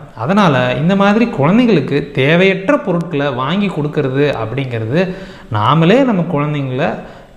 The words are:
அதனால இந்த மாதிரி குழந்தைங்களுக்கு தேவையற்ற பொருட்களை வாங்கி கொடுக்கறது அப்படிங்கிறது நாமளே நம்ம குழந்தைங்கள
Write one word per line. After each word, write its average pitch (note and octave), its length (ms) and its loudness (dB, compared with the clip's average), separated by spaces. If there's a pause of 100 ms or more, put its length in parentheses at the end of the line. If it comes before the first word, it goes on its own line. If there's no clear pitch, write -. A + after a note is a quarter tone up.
(160)
அதனால C3 640 2
இந்த F3+ 160 2
மாதிரி G3+ 280 4
குழந்தைங்களுக்கு E3+ 840 2
தேவையற்ற F3+ 680 2
பொருட்களை D#3 540 -2
வாங்கி D3+ 340 -2
கொடுக்கறது C#3+ 760 -2
அப்படிங்கிறது B2 720 -4 (380)
நாமளே D#3+ 520 4
நம்ம F#3+ 280 0
குழந்தைங்கள D3 640 -2 (420)